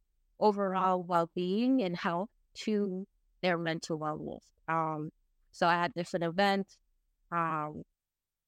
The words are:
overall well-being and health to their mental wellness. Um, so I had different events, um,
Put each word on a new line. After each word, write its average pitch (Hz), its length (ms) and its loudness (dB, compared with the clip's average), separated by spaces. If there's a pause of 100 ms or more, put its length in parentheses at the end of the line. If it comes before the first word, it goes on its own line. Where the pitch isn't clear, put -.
(400)
overall 190 600 2
well-being 180 800 2
and 180 140 -2
health 180 340 -2 (240)
to 202 540 -2 (340)
their 180 160 2
mental 165 400 -4
wellness. 151 460 -8 (240)
Um, 160 420 -2 (440)
so 175 140 2
I 170 80 6
had 175 180 0
different 170 320 -2
events, 196 520 0 (540)
um, 160 520 -4 (640)